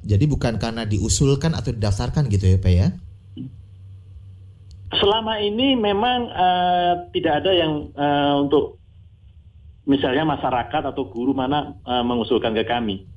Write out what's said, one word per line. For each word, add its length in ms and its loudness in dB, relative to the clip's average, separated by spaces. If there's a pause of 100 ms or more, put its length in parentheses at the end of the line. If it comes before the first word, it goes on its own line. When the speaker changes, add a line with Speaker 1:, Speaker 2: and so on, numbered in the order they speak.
Speaker 1:
Jadi 240 2
bukan 320 0
karena 240 -4
diusulkan 720 0
atau 160 -6
didaftarkan 560 -2
gitu 180 0
ya, 120 6
Pak, 160 4
ya? 140 4 (2000)
Speaker 2:
Selama 500 0
ini 340 0
memang, 540 2
eh, 680 2 (180)
tidak 280 0
ada 140 0
yang, 200 2 (160)
eh, 480 0
untuk 420 0 (1040)
misalnya 420 2
masyarakat 600 -2
atau 200 -4
guru 280 -4
mana, 480 -2
eh, 220 -2
mengusulkan 500 0
ke 100 0
kami. 400 -4 (120)